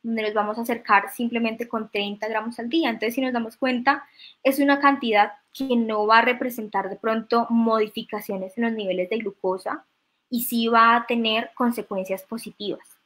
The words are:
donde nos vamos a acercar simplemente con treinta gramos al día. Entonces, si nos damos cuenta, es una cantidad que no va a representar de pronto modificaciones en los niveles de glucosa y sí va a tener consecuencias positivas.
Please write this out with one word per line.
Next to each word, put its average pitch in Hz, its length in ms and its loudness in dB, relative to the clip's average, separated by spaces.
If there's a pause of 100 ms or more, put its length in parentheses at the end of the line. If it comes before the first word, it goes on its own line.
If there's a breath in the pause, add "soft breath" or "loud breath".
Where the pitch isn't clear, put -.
donde 226 220 -4
nos 214 100 -2
vamos 214 240 0
a 233 60 -6
acercar 220 500 2
simplemente 233 560 -2
con 214 200 -6
treinta 208 380 -4
gramos 220 320 -4
al 233 80 -6
día. 311 220 2
Entonces, 277 260 -4
si 269 60 0
nos 254 100 0
damos 233 240 -4
cuenta, 254 500 0 (380 loud breath)
es 277 160 2
una 277 220 4
cantidad 233 520 4 (200)
que 262 240 0
no 220 280 0
va 220 120 6
a 233 60 8
representar 233 640 -2
de 196 80 -10
pronto 226 520 0
modificaciones 214 1080 -2
en 233 80 0
los 226 80 -2
niveles 185 360 -2
de 220 100 -2
glucosa 190 680 -6 (440)
y 233 140 -4
sí 233 240 -2
va 233 300 6
a 233 80 -2
tener 233 480 -2
consecuencias 202 720 -2
positivas. 208 600 -10 (200)